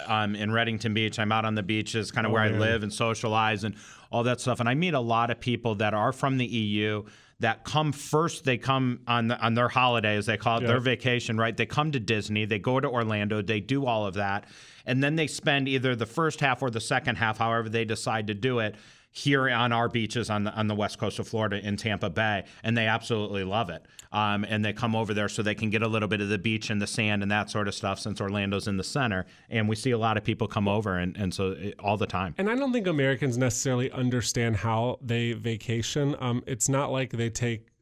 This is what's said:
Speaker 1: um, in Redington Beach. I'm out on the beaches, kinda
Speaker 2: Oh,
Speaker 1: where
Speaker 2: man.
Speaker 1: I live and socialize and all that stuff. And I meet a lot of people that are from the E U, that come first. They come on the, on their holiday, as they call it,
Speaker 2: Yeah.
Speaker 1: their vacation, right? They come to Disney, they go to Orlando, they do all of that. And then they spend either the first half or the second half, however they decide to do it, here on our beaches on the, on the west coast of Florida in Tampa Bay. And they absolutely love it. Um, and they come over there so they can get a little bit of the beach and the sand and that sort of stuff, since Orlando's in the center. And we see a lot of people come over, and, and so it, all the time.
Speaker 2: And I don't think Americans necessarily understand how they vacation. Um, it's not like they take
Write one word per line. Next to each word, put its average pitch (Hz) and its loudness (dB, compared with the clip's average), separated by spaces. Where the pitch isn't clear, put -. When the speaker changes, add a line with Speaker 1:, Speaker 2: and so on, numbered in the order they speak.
Speaker 1:
um, 107 0
in 104 -2
Redington 113 0
Beach. 107 0
I'm 107 2
out 110 2
on 110 0
the 104 0
beaches, 107 -2
kinda 110 0
Speaker 2:
Oh, 110 2
Speaker 1:
where 110 4
Speaker 2:
man. 107 2
Speaker 1:
I 107 0
live 110 2
and 101 -4
socialize 110 0
and 104 -4
all 117 0
that 120 2
stuff. 123 -2
And 117 2
I 127 2
meet 170 0
a 135 2
lot 117 2
of 113 -4
people 117 -2
that 107 2
are 113 2
from 135 0
the 127 0
E 113 0
U, 104 -2
that 113 0
come 151 0
first. 156 0
They 123 2
come 131 0
on 117 2
the, 120 0
on 113 4
their 120 4
holiday, 113 4
as 101 0
they 110 0
call 117 2
it, - 0
Speaker 2:
Yeah. 120 0
Speaker 1:
their 123 4
vacation, 120 0
right? 113 0
They 117 0
come 151 -2
to 139 -2
Disney, 107 0
they 107 0
go 127 0
to 143 0
Orlando, 107 0
they 110 0
do 135 -2
all 110 2
of 92 -4
that. 101 -2
And 131 2
then 147 0
they 160 0
spend 139 0
either 131 2
the 113 -2
first 160 -2
half 135 2
or 135 0
the 110 -2
second 127 0
half, 110 2
however 113 2
they 113 0
decide 110 -2
to 107 -2
do 120 0
it, 107 -2
here 139 2
on 120 4
our 117 4
beaches 110 -2
on 104 2
the, 104 -2
on 107 0
the 107 0
west 101 -2
coast 104 -2
of 104 -6
Florida 101 -2
in 101 -2
Tampa 104 -2
Bay. 107 0
And 113 2
they 113 2
absolutely 104 0
love 98 0
it. 80 -12
Um, 104 2
and 107 0
they 104 0
come 110 0
over 110 0
there 101 0
so 117 -4
they 104 0
can 107 -2
get 107 0
a 113 0
little 107 0
bit 104 0
of 101 -2
the 104 0
beach 110 -4
and 104 0
the 101 -2
sand 107 0
and 101 -2
that 104 0
sort 101 -2
of 95 -6
stuff, 98 -4
since 104 -6
Orlando's 101 -2
in 98 -2
the 95 -2
center. 107 -2
And 107 0
we 110 0
see 131 0
a 117 2
lot 110 2
of 104 -4
people 110 0
come 101 0
over, 101 2
and, 90 -2
and 95 -2
so 95 -2
it, 95 -8
all 101 2
the 101 0
time. 95 -4
Speaker 2:
And 196 0
I 240 0
don't 269 0
think 214 0
Americans 135 2
necessarily 127 0
understand 120 0
how 117 0
they 117 0
vacation. 117 -2
Um, 123 -2
it's - -2
not 135 2
like 131 -2
they 117 0
take 117 -4